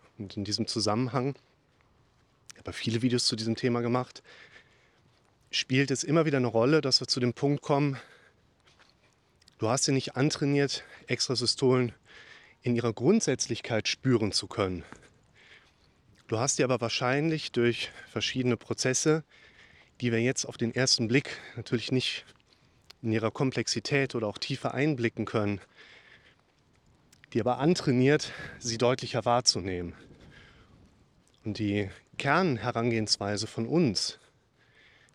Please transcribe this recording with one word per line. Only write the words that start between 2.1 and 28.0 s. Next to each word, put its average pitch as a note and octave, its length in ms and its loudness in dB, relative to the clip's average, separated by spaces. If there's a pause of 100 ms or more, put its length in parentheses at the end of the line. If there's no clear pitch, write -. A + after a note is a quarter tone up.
ich - 60 -20
habe - 140 -12
viele A2+ 280 -2
Videos A#2+ 240 2
zu - 100 -2
diesem A2+ 200 -2
Thema A#2+ 260 0
gemacht, B2 420 -2 (1300)
spielt C3+ 400 0
es C3 120 -2
immer D#3 220 2
wieder C#3+ 120 2
eine B2 100 2
Rolle, A#2+ 320 4
dass C3+ 220 2
wir B2+ 60 -10
zu - 120 -2
dem B2 140 2
Punkt C#3+ 280 0
kommen, C#3+ 360 2 (1600)
du A2 100 -2
hast B2+ 200 2
dir D3 40 4
nicht C3 240 0
antrainiert, C#3+ 680 0 (220)
Extrasystolen B2 840 2 (680)
in A#2+ 140 0
ihrer A#2 160 0
Grundsätzlichkeit B2 960 0
spüren A2 460 0
zu - 140 -4
können. F#2 360 -2 (1400)
Du A2 100 -2
hast B2+ 220 0
dir C3+ 60 4
aber B2 160 2
wahrscheinlich C#3 720 0
durch A#2+ 360 2 (220)
verschiedene A#2+ 460 -2
Prozesse, C#3+ 680 0 (800)
die A#2+ 100 2
wir A2+ 100 2
jetzt B2 240 0
auf - 120 -10
den A#2 180 -2
ersten A#2+ 320 2
Blick B2+ 320 0 (160)
natürlich - 380 -4
nicht - 320 -2 (760)
in A2+ 120 -2
ihrer A2 180 2
Komplexität C3+ 840 -2
oder A2+ 140 -2
auch G2+ 100 -6
Tiefe - 360 -6
einblicken B2 500 0
können, G#2 380 -2 (1700)
die A#2+ 80 0
aber B2 200 0
antrainiert, C#3+ 760 2 (260)